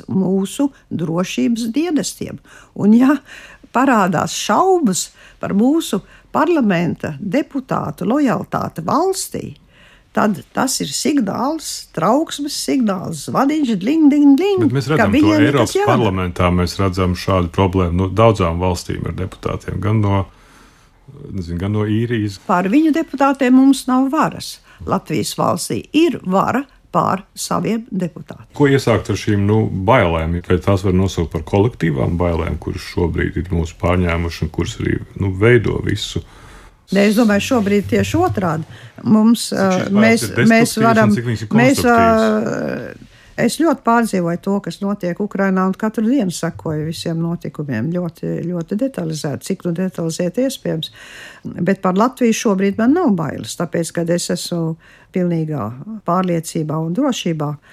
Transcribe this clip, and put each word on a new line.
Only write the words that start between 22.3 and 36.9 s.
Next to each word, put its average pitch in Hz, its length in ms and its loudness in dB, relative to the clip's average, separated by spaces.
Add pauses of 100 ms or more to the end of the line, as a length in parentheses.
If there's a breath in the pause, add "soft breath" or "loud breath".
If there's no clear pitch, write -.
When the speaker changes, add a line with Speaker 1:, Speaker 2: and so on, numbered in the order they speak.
Speaker 1:
Pār 190 240 2
viņu 302 240 4
deputātiem 277 640 2
mums 269 320 4
nav 262 240 2
varas. - 460 -4 (260 soft breath)
Latvijas 151 480 -4
valstī 113 560 -2
ir 320 300 2
vara 185 420 0 (280 soft breath)
pār 175 420 0
saviem 202 560 -4
deputātiem. - 640 -10
Speaker 2:
Ko 143 160 2
iesākt 123 420 2
ar 98 80 -2
šīm, 101 260 0
nu, 107 120 2 (280)
bailēm? 85 520 2 (100)
Vai 90 160 4
tās 98 240 0
var 90 80 2
nosaukt 90 380 0
par 71 120 -6
kolektīvām 85 720 0
bailēm, 82 460 -2
kuras - 300 -8
šobrīd 82 440 -2
ir 82 160 -6
mūs 82 240 -2
pārņēmuši 85 680 -2
un 78 80 -6
kuras - 260 -6
arī, 82 160 -2 (240)
nu, 98 160 -2
veido 110 480 2
visu? - 400 -6 (720 loud breath)